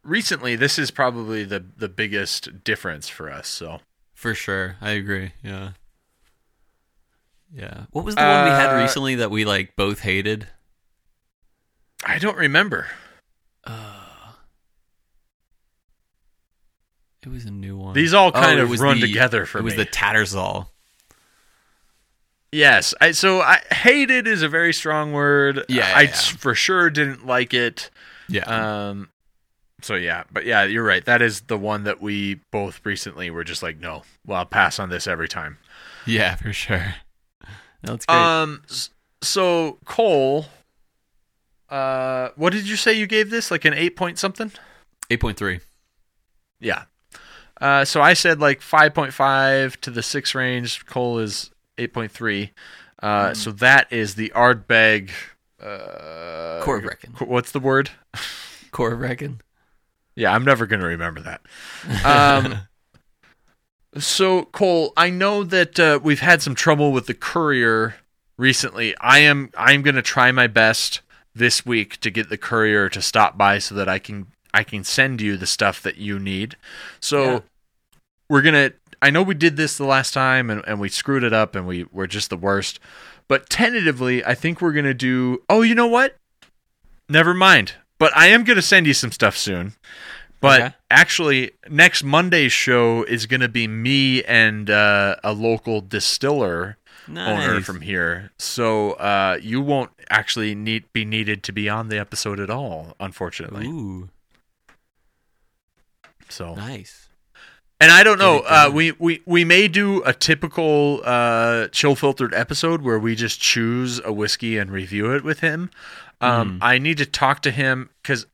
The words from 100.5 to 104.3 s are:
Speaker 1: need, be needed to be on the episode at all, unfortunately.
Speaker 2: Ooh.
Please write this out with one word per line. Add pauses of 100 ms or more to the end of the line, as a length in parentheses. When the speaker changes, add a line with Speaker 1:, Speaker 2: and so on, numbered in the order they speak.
Speaker 1:
need,
be
needed
to
be
on
the
episode
at
all,
unfortunately.
Speaker 2:
Ooh. (2250)